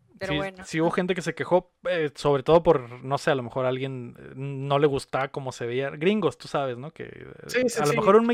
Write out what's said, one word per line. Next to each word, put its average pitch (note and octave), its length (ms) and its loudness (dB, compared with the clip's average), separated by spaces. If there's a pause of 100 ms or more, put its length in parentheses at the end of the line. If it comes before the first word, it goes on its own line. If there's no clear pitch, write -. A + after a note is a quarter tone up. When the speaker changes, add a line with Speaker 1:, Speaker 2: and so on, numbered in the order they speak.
(200)
Speaker 1:
pero - 160 -4
Speaker 2:
Sí, - 0 -
Speaker 1:
bueno. F#3+ 300 -6
Speaker 2:
sí D#3+ 160 -2
hubo E3+ 100 2
gente F#3 220 0
que F3 80 -8
se D#3 140 -6
quejó, F3 380 0 (140)
eh, E3 280 0
sobre C#3+ 260 2
todo E3 220 6
por, C#3 260 4 (140)
no C3+ 160 -2
sé, - 120 0
a C3+ 40 2
lo C3 80 -2
mejor B2+ 220 -4
a B2+ 40 0
alguien, B2+ 480 -6
eh, - 180 -18
no C#3 440 -2
le D3+ 80 6
gustaba C3+ 440 -2
cómo C3+ 200 -8
se - 160 -8
veía. C3 240 -2
Gringos, E3 460 0
tú - 100 -18
sabes, C3+ 300 -4
¿no? C3 160 -12
Que, - 100 -14
eh, - 300 -16 (140)
Speaker 3:
Sí, B3 220 2
sí, - 120 -4
Speaker 2:
a D3+ 40 2
lo D3 80 2
Speaker 3:
sí. - 20 -2
Speaker 2:
mejor G3+ 200 6
un A#3 180 6